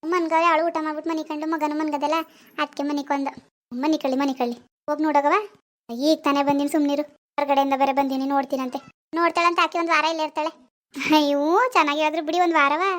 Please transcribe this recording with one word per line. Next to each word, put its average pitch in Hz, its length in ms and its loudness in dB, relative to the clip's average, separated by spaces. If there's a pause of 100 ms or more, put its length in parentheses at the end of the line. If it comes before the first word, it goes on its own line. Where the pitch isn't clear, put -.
ಮನ್ಗವ್ರೆ, 330 400 0
ಅವಳು 330 220 2
ಊಟ 339 140 -2
ಮಾಡ್ಬಿಟ್ಟು 311 300 -6
ಮನಿಕಂಡು, 311 360 -6
ಮಗನು 302 320 -2
ಮನ್ಗದಲ್ಲ, 294 360 -2 (440)
ಅದ್ಕೆ 294 240 -4
ಮನಿಕೊಂದ. 285 460 -4 (460)
ಮನಿಕಳ್ಳಿ, 277 420 -2
ಮನಿಕಳ್ಳಿ. 262 380 -2
ಹೋಗ್ - 480 -8
ನೋಡೋಗವ. 294 300 2 (640)
ಈಗ 302 300 2
ತಾನೇ 285 180 2
ಬಂದೀನಿ, 285 260 2
ಸುಮ್ನಿರು. 285 340 0
ಹೊರಗಡೆಯಿಂದ 277 720 0
ಬೇರೆ 269 160 2
ಬಂದೀನಿ, 269 340 -2
ನೋಡ್ತೀನಂತೆ. 269 520 -4 (360)
ನೋಡ್ತಾಳಂತ 339 480 2
ಆಕೆ 330 160 0
ಒಂದ್ 339 120 -2
ವಾರ 302 140 2
ಇಲ್ಲೇ 320 200 -2
ಇರ್ತಾಳೆ. 302 240 -4 (680)
ಅಯ್ಯೋ, 294 460 4 (120)
ಚೆನ್ನಾಗಿರೋದ್ರು 311 500 0
ಬಿಡಿ, 320 180 0
ಒಂದ್ 339 140 2
ವಾರವ. 294 280 2 (160)